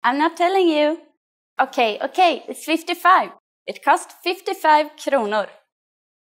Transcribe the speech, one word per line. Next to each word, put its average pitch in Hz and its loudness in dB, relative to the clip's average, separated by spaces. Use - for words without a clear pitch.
I'm 247 0
not 330 0
telling 359 2
you. 302 0
Okej, 247 0
okej, 349 0
it's - -14
fifty-five. 330 0
It - -12
cost - 0
fiftiofem 339 0
kronor. 214 -2